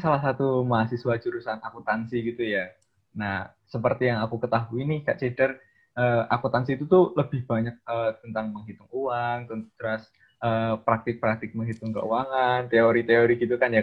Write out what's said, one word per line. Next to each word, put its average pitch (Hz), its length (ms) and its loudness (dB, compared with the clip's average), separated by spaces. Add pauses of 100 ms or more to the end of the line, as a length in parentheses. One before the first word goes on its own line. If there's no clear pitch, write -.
salah 151 180 2
satu 131 460 2
mahasiswa 120 560 0
jurusan 117 420 -4
akuntansi 113 540 -4
gitu 117 260 -4
ya. 98 240 -2 (480)
Nah, 98 320 -4 (160)
seperti 123 460 0
yang 113 100 0
aku 113 220 -4
ketahui 117 420 -2
nih 151 220 -2
Kak 117 160 -10
Cidar, 131 340 0 (400)
eh, 120 320 2
akuntansi 127 480 0
itu 143 80 -6
tuh 180 320 2
lebih 143 300 -2
banyak, 117 320 -2
eh, 117 320 -4 (100)
tentang 110 320 -8
menghitung 104 400 -16
uang, 120 560 -4
ten-, 110 300 -10
terus, 110 240 -6 (420)
eh, 113 380 0
praktik-praktik 113 720 0
menghitung 113 400 -6
keuangan, 127 760 0
teori-teori 117 720 6
gitu 120 180 0
kan 123 160 2
ya 110 100 4